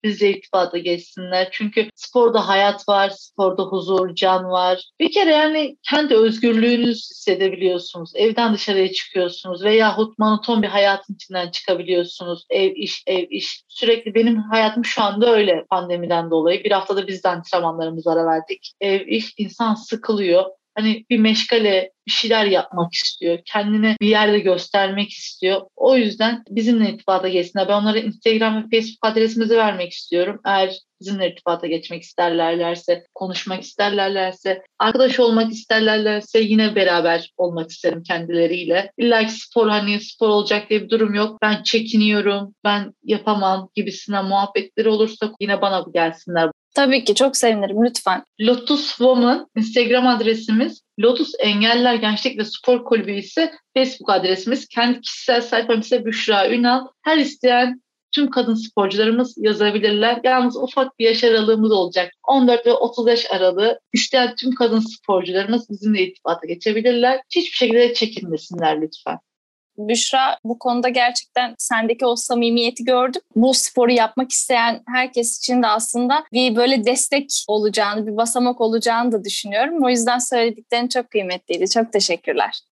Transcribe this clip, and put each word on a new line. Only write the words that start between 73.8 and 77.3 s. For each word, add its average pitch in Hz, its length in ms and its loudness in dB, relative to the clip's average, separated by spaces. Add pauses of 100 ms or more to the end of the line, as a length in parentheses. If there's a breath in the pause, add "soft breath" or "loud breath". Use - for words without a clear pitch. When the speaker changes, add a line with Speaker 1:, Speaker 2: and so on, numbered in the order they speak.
Speaker 2:
yapmak 240 400 0
isteyen 233 500 0 (120)
herkes 254 440 -2
için 247 240 0
de 226 40 2
aslında 240 640 0
bir 247 240 0
böyle 240 300 2
destek 277 600 -2